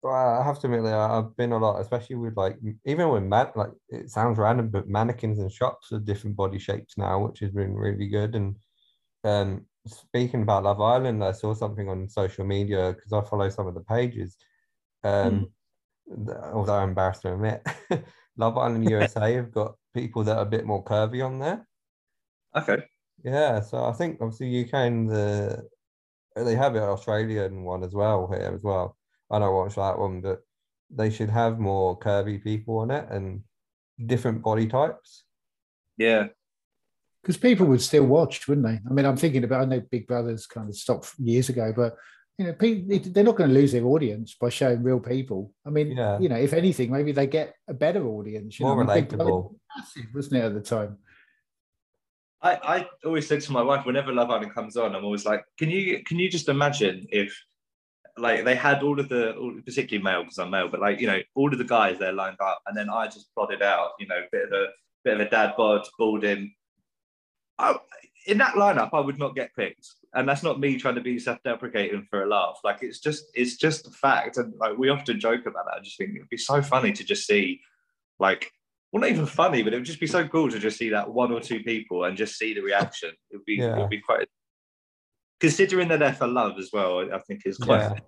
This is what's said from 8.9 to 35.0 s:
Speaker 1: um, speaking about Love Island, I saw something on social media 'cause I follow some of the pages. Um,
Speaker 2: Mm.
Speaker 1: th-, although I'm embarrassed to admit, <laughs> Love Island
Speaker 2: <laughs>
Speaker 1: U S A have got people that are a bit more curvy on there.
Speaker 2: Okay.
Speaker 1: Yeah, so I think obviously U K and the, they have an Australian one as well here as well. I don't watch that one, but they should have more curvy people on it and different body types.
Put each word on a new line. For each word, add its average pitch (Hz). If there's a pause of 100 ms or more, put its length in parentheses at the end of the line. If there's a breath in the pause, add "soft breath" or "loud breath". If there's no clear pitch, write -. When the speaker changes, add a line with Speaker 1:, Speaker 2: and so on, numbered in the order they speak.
Speaker 1:
um, 101 (220)
speaking 123
about 104
Love 101
Island, 117
I 95
saw 107
something 107
on 95
social 95
media 98
'cause -
I 104
follow 98
some 95
of 90
the 85
pages. 113 (680)
Um, 101 (580)
Speaker 2:
Mm. 113
Speaker 1:
th-, - (160)
although 104
I'm 98
embarrassed 92
to 90
admit, 107 (220)
<laughs> - (240 soft breath)
Love 113
Island 117
Speaker 2:
<laughs> 110
Speaker 1:
U 107
S 104
A 110
have 123
got 107 (180)
people 120
that 110
are 104
a 101
bit 110
more 101
curvy 113
on 131
there. 175 (880)
Speaker 2:
Okay. 147 (400)
Speaker 1:
Yeah, 131
so 120
I 120
think 165
obviously 113
U 123
K 131
and 117
the, 104 (680)
they 113
have 131
an 110
Australian 101
one 90
as 90
well 101
here 95
as -
well. 95 (360)
I 107
don't 98
watch 95
that 98
one, 95
but 95 (480)
they 110
should 110
have 113
more 95
curvy 101
people 107
on 113
it 147
and 98 (600)
different 117
body 110
types. - (720)